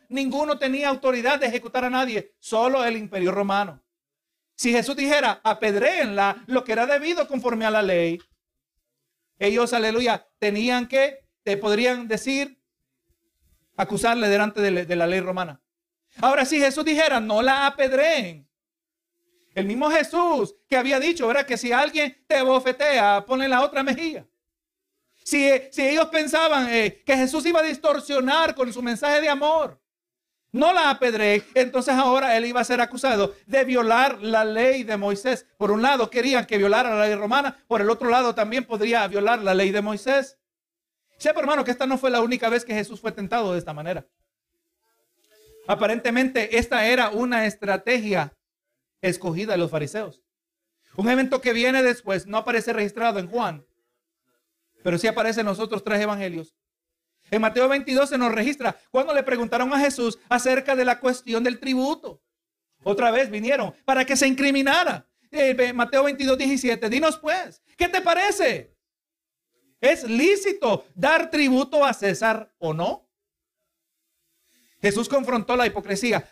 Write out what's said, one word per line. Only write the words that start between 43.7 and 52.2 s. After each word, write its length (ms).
manera. 340
Aparentemente, 920
esta 280
era 220
una 380
estrategia 880
escogida 520
de 60
los 120
fariseos. 540
Un 120
evento 320
que 120
viene 320
después, 420